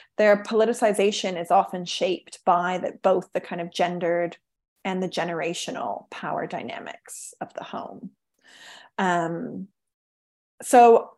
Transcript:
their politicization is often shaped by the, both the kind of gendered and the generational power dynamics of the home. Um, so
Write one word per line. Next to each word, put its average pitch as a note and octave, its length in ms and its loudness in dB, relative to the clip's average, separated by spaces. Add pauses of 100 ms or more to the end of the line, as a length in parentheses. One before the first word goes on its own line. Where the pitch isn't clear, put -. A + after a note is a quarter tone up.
(200)
their G#3 240 6
politicization G#3 960 0
is E3+ 80 -6
often F#3 340 2
shaped - 600 -4
by F3+ 320 2
the, - 240 -8
both F#3 320 2
the - 80 -4
kind F3 180 -10
of F3 140 -10
gendered F3 640 -2 (480)
and F#3 160 -4
the F#3 80 -4
generational E3 1000 -6
power E3 380 -8
dynamics - 920 -14
of - 120 -14
the - 100 -12
home. - 480 -14 (840)
Um, F3 720 -2 (920)
so A#3+ 560 8